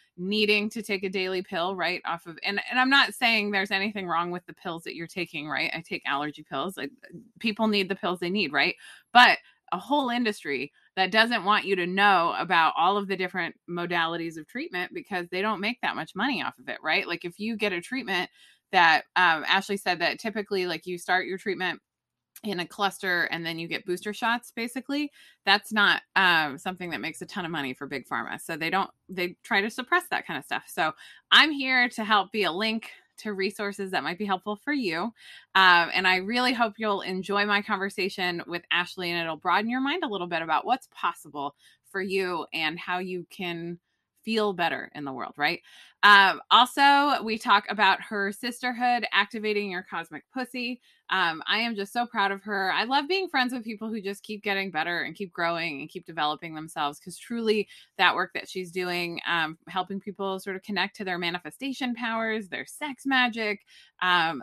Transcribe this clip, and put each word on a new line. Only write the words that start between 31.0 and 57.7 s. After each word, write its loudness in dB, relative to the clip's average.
I'm 8
here 0
to -6
help 2
be 0
a 2
link -4
to -6
resources -4
that -2
might -4
be -4
helpful -2
for -6
you. 0
Um, 8
and 2
I 4
really 0
hope 0
you'll 0
enjoy -2
my 2
conversation -2
with -6
Ashley, -2
and -2
it'll -4
broaden 0
your -2
mind -2
a -6
little -4
bit -2
about 0
what's -2
possible -6
for -4
you -2
and -4
how -4
you -6
can -8
feel 0
better -2
in -10
the -8
world, -8
right? 0
Um, 10
also, 6
we -2
talk 4
about 4
her -2
sisterhood, -2
Activating 0
Your -6
Cosmic -8
Pussy. -6
Um, 0
I 0
am -2
just -6
so -2
proud 0
of -6
her. -2
I 0
love 0
being -2
friends 0
with -6
people -8
who -6
just -8
keep -10
getting -2
better -2
and -8
keep -10
growing -2
and -12
keep -14
developing -4
themselves, -6
'cause -14
truly 0